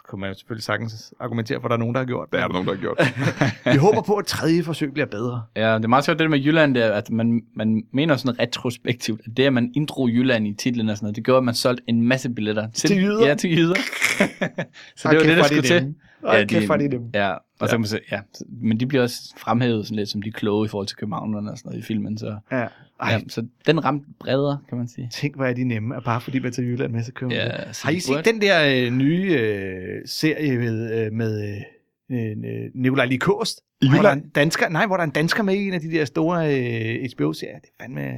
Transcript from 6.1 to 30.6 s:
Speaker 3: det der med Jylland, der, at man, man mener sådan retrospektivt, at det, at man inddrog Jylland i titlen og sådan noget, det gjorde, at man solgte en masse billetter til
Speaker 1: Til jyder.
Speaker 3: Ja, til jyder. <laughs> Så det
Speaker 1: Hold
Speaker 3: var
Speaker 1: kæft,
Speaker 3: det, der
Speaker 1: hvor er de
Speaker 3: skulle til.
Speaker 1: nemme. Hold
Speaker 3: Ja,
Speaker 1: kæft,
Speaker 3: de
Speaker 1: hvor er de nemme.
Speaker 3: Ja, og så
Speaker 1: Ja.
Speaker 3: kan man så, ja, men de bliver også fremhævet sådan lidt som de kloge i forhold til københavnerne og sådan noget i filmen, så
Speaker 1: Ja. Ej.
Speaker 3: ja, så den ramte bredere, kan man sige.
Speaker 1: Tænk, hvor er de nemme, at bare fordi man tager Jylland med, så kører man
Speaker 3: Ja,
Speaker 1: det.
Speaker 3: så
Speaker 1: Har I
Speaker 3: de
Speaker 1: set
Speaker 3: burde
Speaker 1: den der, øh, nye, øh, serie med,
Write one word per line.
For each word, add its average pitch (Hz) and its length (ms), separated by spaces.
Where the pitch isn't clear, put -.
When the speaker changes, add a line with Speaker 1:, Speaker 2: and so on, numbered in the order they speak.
Speaker 3:
det 160 60
der 160 40
med 147 100
Jylland, 147 360
der, 113 180
at 101 160
man, 117 320
man 110 280
mener 143 220
sådan 123 240
retrospektivt, 117 840
at 113 120
det, 131 80
at 139 80
man 120 220
inddrog 139 340
Jylland 117 380
i 104 60
titlen 117 360
og 104 80
sådan 110 80
noget, 104 100
det 110 100
gjorde, 127 120
at 131 60
man 120 120
solgte 123 320
en 117 200
masse 131 220
billetter 107 420
til - 180
Speaker 1:
Til 185 120
jyder. 208 260
Speaker 3:
Ja, 143 80
til 170 220
jyder. 170 180
<laughs> 262 80
Så - 140
det 156 80
Speaker 1:
Hold - 0
Speaker 3:
var 160 60
Speaker 1:
kæft, - 0
Speaker 3:
det, 156 40
der 165 80
Speaker 1:
hvor 175 80
er 147 40
de - 0
Speaker 3:
skulle 151 200
til. 131 140
Speaker 1:
nemme. 143 140
Hold 113 160
Speaker 3:
Ja, 104 60
Speaker 1:
kæft, 107 160
Speaker 3:
de 107 40
Speaker 1:
hvor 123 100
er 143 40
de 143 80
nemme. 117 260
Speaker 3:
Ja, 101 180
og 80 80
så 110 60
Speaker 1:
Ja. - 20
Speaker 3:
kan 117 120
man 107 80
så, 107 120
ja, 101 80
men 110 180
de 127 60
bliver 127 180
også - 340
fremhævet 117 480
sådan 107 100
lidt 104 140
som 104 120
de 107 100
kloge 107 340
i 104 40
forhold 101 180
til - 100
københavnerne 107 540
og - 60
sådan - 120
noget 117 140
i - 20
filmen, 107 320
så 110 180
Speaker 1:
Ja. 123 140
Ej. 127 100
Speaker 3:
ja, 110 80
så 117 160
den 156 180
ramte 143 200
bredere, 143 400
kan 123 80
man 120 100
sige. 123 240
Speaker 1:
Tænk, 147 240
hvor 135 100
er 127 80
de 123 100
nemme, 117 320
at 123 80
bare 120 180
fordi 131 180
man 127 120
tager 123 180
Jylland 127 240
med, 117 100
så 120 100
kører 127 160
man 113 80
Speaker 3:
Ja, 107 80
Speaker 1:
det. - 80
Speaker 3:
så - 100
Speaker 1:
Har 143 60
I 165 40
Speaker 3:
de 180 60
Speaker 1:
set 131 140
Speaker 3:
burde 160 160
Speaker 1:
den 220 100
der, 151 440
øh, 120 80
nye, 165 460
øh, 98 680
serie 151 520
med, 113 480